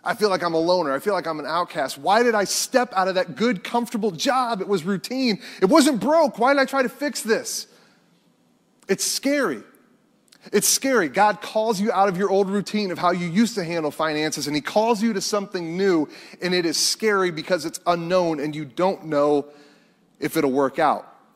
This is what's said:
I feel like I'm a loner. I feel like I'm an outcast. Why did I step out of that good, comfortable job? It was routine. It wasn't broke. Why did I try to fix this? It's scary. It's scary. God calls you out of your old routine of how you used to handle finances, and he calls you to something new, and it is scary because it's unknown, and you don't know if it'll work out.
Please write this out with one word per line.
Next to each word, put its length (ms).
I 100
feel 160
like 140
I'm 100
a 60
loner. 340
I 60
feel 140
like 120
I'm 140
an 80
outcast. 500
Why 240
did 140
I 80
step 520
out 120
of 80
that 200
good, 280
comfortable 480
job? 500
It 60
was 160
routine. 580
It 60
wasn't 340
broke. 380
Why 160
did 60
I 60
try 180
to 60
fix 340
this? 420
It's 160
scary. 600
It's 140
scary. 420
God 320
calls 400
you 100
out 160
of 100
your 120
old 200
routine 420
of 80
how 120
you 160
used 280
to 80
handle 280
finances, 560
and 80
he 60
calls 400
you 120
to 80
something 540
new, 320
and 120
it 120
is 120
scary 540
because 340
it's 200
unknown, 540
and 160
you 100
don't 400
know 420
if 180
it'll 140
work 280
out. 260